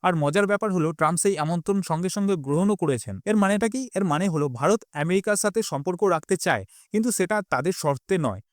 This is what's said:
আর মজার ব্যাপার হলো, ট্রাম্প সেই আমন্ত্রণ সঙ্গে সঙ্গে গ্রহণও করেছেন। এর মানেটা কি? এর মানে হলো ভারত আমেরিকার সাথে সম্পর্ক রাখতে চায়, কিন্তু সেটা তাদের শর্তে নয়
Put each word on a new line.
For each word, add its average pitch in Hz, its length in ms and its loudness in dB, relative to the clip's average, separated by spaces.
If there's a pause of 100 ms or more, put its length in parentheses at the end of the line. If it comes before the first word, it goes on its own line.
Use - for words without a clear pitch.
আর 180 140 2
মজার 156 320 2
ব্যাপার 202 240 0
হলো, 170 200 0
ট্রাম্প 160 280 0
সেই 196 180 2
আমন্ত্রণ 170 440 -2
সঙ্গে 175 280 -2
সঙ্গে 196 260 0
গ্রহণও 165 400 2
করেছেন। 117 500 -2
এর 214 100 2
মানেটা 208 340 2
কি? 254 260 -6
এর 190 80 2
মানে 175 260 2
হলো 147 200 0
ভারত 143 340 0 (100)
আমেরিকার 185 420 0
সাথে 208 260 -2
সম্পর্ক 170 420 -4
রাখতে 175 340 0
চায়, 117 280 0 (260)
কিন্তু 226 200 0
সেটা 202 380 0
তাদের 143 260 0
শর্তে 151 420 -2
নয় 113 220 -2 (140)